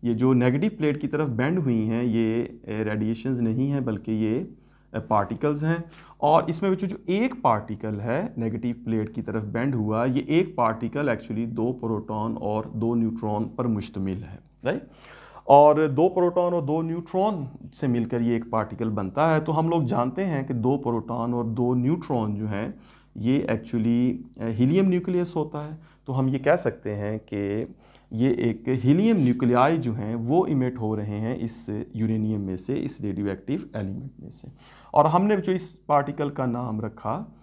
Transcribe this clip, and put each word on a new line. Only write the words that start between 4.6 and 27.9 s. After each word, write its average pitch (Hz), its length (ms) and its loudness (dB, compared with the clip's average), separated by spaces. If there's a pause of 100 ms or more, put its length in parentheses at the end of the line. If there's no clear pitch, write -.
ए, 110 40 -2
पार्टिकल्स 147 640 0
हैं। 165 200 0 (380)
और 165 280 4
इसमें 170 220 0
बच्चों, 190 160 0
जो 180 100 -6 (120)
एक 226 320 0
पार्टिकल 107 540 0
है, 123 420 -2
नेगेटिव 117 480 -4
प्लेट 110 280 -2
की 117 80 -8
तरफ 107 220 -4
बेंड 117 320 -2
हुआ, 110 300 0
ये 131 240 0
एक 170 280 2
पार्टिकल 117 580 0
actually 113 320 -4
दो 117 240 -2
प्रोटॉन 110 680 -4
और 107 380 -4
दो 113 200 0
न्यूट्रॉन 110 500 0 (120)
पर 127 100 0
मुश्तमिल 95 500 -4
है, - 220 -12 (260)
राइट? 180 220 -4 (600)
और 147 400 8
दो 147 220 4
प्रोटॉन 175 440 2
और 170 80 0
दो 151 200 -2
न्यूट्रॉन 170 680 -2 (260)
से - 140 -4
मिलकर 120 340 0
ये 117 140 2
एक 117 160 -4
पार्टिकल 110 380 -2
बनता 107 440 0
है। 156 80 2
तो 160 100 -4
हम 160 180 2
लोग 165 160 2
जानते 123 360 0
हैं 147 260 -2
कि 139 60 -4
दो 123 240 2
प्रोटॉन 117 560 -2
और 120 120 0
दो 120 280 0
न्यूट्रॉन 123 640 0
जो 107 120 -4
हैं, 107 320 -6 (380)
ये 123 340 0
actually, 113 340 -2
ए, 120 380 2 (180)
हीलियम 131 480 4
न्यूक्लियस 180 460 0
होता 151 300 -4
है। 156 120 -12 (300)
तो 135 60 -4
हम 131 160 2
ये 131 100 0
कह 143 160 6
सकते 135 360 -2
हैं 104 280 -4
कि 104 540 -4 (400)